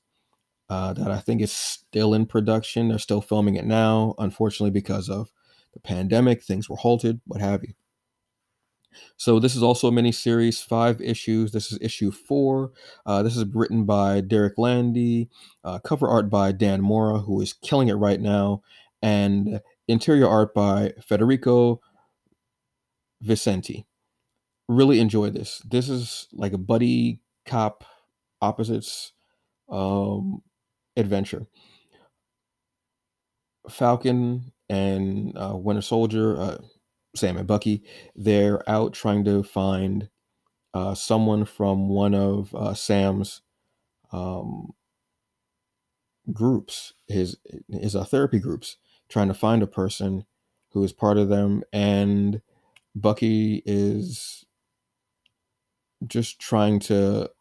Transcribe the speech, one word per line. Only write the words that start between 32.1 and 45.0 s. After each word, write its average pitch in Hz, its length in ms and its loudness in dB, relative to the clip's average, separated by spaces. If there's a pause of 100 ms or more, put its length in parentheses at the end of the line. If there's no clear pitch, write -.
Falcon 123 840 0 (160)
and, 98 680 -2
uh, 98 160 -8
Winter 101 280 -2
Soldier, 110 560 0
uh, - 200 -6 (580)
Sam 90 220 -2
and 95 80 -6
Bucky, 104 360 -2 (320)
they're 104 540 2
out 107 240 0
trying 104 320 0
to 101 180 2
find, 95 680 -4 (640)
uh, 95 200 -4
someone 110 520 0
from 98 420 -2
one 101 260 2
of, 98 400 -2
uh, 104 200 -6
Sam's, 98 640 -2 (720)
um, 90 640 -10 (1600)